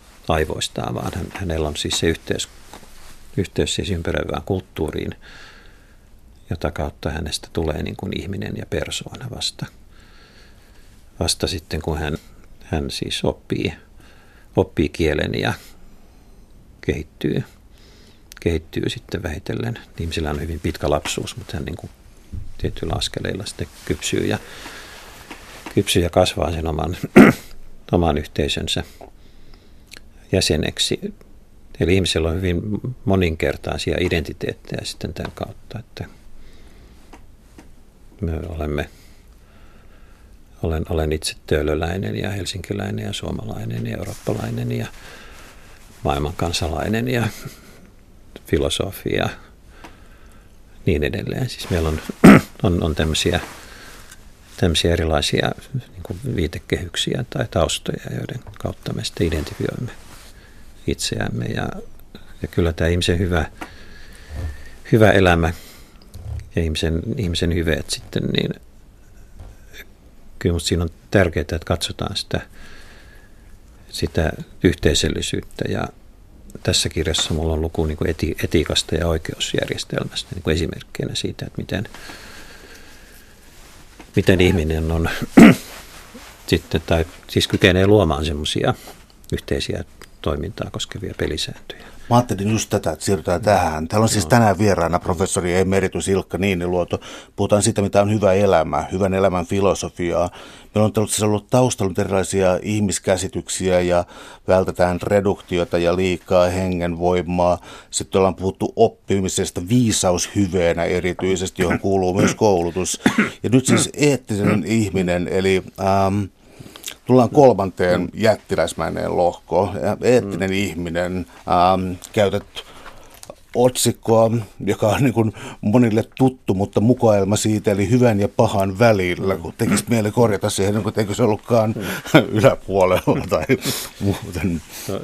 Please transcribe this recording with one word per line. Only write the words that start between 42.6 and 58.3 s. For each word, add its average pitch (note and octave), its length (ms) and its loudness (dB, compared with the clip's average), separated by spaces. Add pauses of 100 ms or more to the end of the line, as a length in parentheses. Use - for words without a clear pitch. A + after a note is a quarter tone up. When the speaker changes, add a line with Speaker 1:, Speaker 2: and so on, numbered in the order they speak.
Speaker 1:
ja G#2 80 -8
suomalainen A2+ 760 -8
ja A2+ 100 -6
eurooppalainen A#2 720 -6
ja A#2 160 -4 (1160)
maailmankansalainen D#2+ 1040 -2
ja A#2+ 200 0 (1160)
filosofi - 720 -2
ja - 140 0 (1600)
niin D2+ 180 2
edelleen. - 460 -4
Siis - 200 -10
meillä E2 200 0
on, D#2+ 120 -4 (220)
<clears throat> C#3+ 180 12 (220)
on, F2+ 200 2
on D#2+ 120 0
tämmöisiä, D#2+ 440 2 (1200)
tämmöisiä E2+ 360 2
erilaisia D#2+ 580 0 (220)
niin F#2+ 300 -8
kuin F2+ 160 -10 (160)
viitekehyksiä - 920 -4
tai - 220 -6
taustoja, - 500 -2 (140)
joiden - 240 -8 (200)